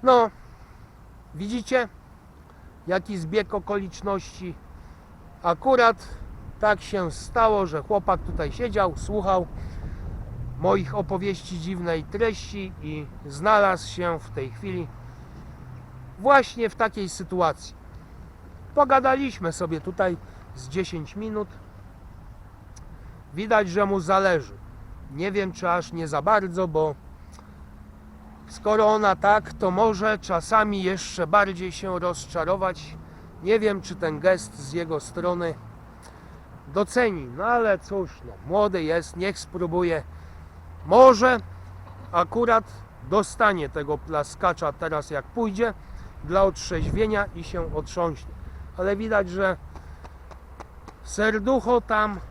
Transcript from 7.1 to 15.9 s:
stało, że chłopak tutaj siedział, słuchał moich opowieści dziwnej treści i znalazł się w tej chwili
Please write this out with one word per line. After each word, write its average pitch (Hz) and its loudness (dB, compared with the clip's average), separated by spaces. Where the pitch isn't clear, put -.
stało, 214 2
że 151 -4
chłopak 196 0
tutaj 151 -4
siedział, 202 0
słuchał 190 0
moich 190 0
opowieści 190 -4
dziwnej 170 -4
treści 202 -4
i 151 -8
znalazł 185 2
się 170 -2
w - -14
tej 131 -6
chwili 180 -6